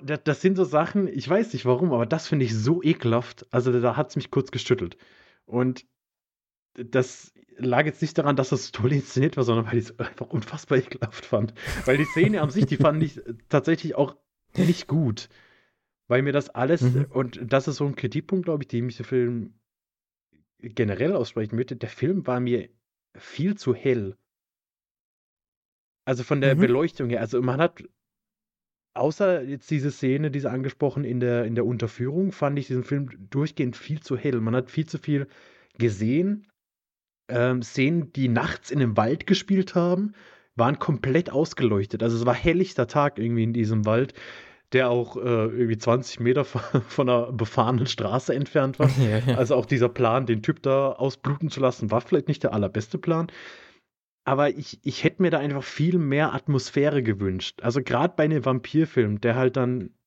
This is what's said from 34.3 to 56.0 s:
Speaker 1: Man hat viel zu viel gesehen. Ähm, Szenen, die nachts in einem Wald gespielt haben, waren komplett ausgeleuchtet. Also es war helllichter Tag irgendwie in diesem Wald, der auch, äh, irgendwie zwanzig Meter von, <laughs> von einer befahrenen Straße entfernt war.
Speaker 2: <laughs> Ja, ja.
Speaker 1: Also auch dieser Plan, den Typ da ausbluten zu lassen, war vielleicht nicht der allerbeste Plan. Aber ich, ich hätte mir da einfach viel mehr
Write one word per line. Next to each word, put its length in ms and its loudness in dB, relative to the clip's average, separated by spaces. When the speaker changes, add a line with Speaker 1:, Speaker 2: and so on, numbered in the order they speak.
Speaker 1:
Man 140 0
hat 160 -2
viel 160 -4
zu 120 -8
viel 280 -2
gesehen. 680 0
Ähm, 340 2
Szenen, 500 0
die 160 0
nachts 420 -2
in 120 0
einem 140 2
Wald 300 0
gespielt 480 0
haben, 400 0
waren 220 2
komplett 520 0
ausgeleuchtet. 720 0
Also 140 2
es 100 0
war 80 4
helllichter 520 0
Tag 320 0
irgendwie 260 0
in 80 0
diesem 340 0
Wald, 280 0
der 180 4
auch, 260 0
äh, 40 -8
irgendwie 580 0
zwanzig 420 0
Meter 240 4
von, 160 -6
<laughs> 280 -2
von 200 0
einer 240 2
befahrenen 540 0
Straße 480 -2
entfernt 440 0
war. 100 6
Speaker 2:
<laughs> 100 0
Ja, 200 4
ja. 180 0
Speaker 1:
Also 180 2
auch 120 2
dieser 220 2
Plan, 380 0
den 160 0
Typ 200 -2
da 300 2
ausbluten 580 -2
zu 100 -8
lassen, 300 0
war 100 2
vielleicht 280 -2
nicht 140 -2
der 100 0
allerbeste 460 -2
Plan. 300 -2
Aber 260 2
ich, 320 -8
ich 200 -6
hätte 200 2
mir 80 4
da 80 2
einfach 260 -4
viel 340 0
mehr 360 2